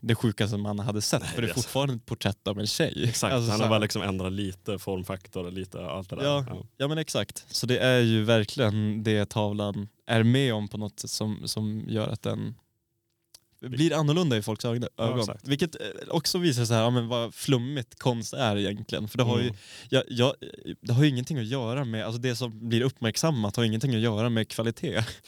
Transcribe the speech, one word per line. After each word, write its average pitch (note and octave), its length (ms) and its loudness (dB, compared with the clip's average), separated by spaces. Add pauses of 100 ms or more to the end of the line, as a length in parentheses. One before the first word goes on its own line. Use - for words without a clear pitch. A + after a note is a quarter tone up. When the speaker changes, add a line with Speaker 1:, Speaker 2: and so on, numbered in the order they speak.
Speaker 1:
det A2+ 140 2
sjukaste G#2+ 420 0
man G#2 220 -2
hade G#2 220 -2
sett, B2+ 200 0
Speaker 2:
Nej, - 80 -6
Speaker 1:
för - 120 -4
det A#2 40 0
är - 20 0
Speaker 2:
det E2+ 40 -2
är - 40 -4
så. B2+ 60 -2
Speaker 1:
fortfarande C3+ 340 -2
ett A2+ 100 -10
porträtt - 420 -4
av G2+ 120 -2
en G#2+ 80 -2
tjej. - 400 0
Speaker 2:
Exakt, A#2 260 0
Speaker 1:
Alltså, A#2 180 2
Speaker 2:
han G#2 80 2
Speaker 1:
så A2+ 40 2
Speaker 2:
har A#2 40 2
Speaker 1:
här A2 80 4
Speaker 2:
bara, G#2+ 40 6
liksom, G#2+ 220 0
ändrat F#2+ 320 -2
lite G2 460 -6
formfaktor F#2 680 -6
och F2+ 80 -10
lite F2+ 320 -10
allt F2+ 240 -8
det - 60 -8
där. B2 80 -4
Speaker 1:
Ja, C#3+ 260 0
Speaker 2:
Ja. F#2+ 160 -10 (120)
Speaker 1:
ja, C3+ 100 -2
men D#3 100 -2
exakt. - 520 -4
Så - 180 -4
det B2 100 4
är B2+ 220 6
ju A2+ 240 4
verkligen G#2+ 800 2
det G#2+ 260 2
tavlan G#2 580 -2 (200)
är A2+ 160 4
med B2 300 4
om G#2 140 -4
på G#2+ 100 -10
något G#2 220 -8
sätt - 120 -10
som, - 360 -4
som G#2+ 420 -4
gör A2 180 0
att - 140 -4
den G#2+ 340 -4 (1040)
blir C#3 340 2
annorlunda D3+ 440 4
i G#2+ 40 0
folks G#2+ 240 -4
ögon. A#2+ 220 -2 (100)
Speaker 2:
Ja, - 60 -2
Speaker 1:
ögon. A2 160 2
Speaker 2:
exakt. - 280 -4
Speaker 1:
Vilket, C#3+ 280 0
eh, - 120 -8 (220)
också - 280 0
visar C3+ 280 4
så A2+ 80 2
här, A2+ 80 6
ja, A#2 80 4
men A#2+ 180 2
vad A#2 260 -2
flummigt B2+ 640 -2
konst A#2 340 0
är A#2+ 240 2
egentligen. G#2 500 -2
För A2 100 -10
det B2+ 60 6
har A#2+ 160 4
ju, A#2+ 40 2
Speaker 2:
Mm. A2+ 120 -2 (340)
Speaker 1:
ja, C3 200 4
ja, B2 240 4 (480)
det A#2+ 120 -2
har C3 100 6
ju D3+ 60 8
ingenting C3 300 -2
att A2+ 80 -2
göra B2+ 380 -2
med, A2 200 -4
alltså, A2+ 160 -4
det B2+ 140 0
som A2+ 340 -6
blir A2+ 120 4
uppmärksammat B2 720 0
har A#2+ 80 2
ingenting A2+ 320 2
att A2 60 2
göra A2+ 280 2
med A2+ 200 0
kvalitet. A#2 460 -2
Speaker 2:
Nej, G#2+ 80 2 (240)